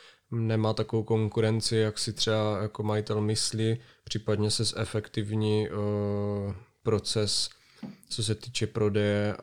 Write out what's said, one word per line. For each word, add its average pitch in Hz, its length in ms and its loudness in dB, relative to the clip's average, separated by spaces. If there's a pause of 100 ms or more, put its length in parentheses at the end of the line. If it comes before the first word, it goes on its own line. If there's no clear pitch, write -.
(300)
nemá 110 440 2
takovou 110 280 0
konkurenci, 110 720 2
jak 107 220 2
si - 140 -4
třeba 107 500 0
jako 107 200 -6
majitel 107 380 0
myslí, 110 560 0 (280)
případně 104 460 0
se 110 140 0
zefektivní, 107 1040 0
eh, 101 840 -2 (280)
proces, 107 680 0 (580)
co - 140 -4
se 107 120 0
týče - 320 -4
prodeje 104 760 2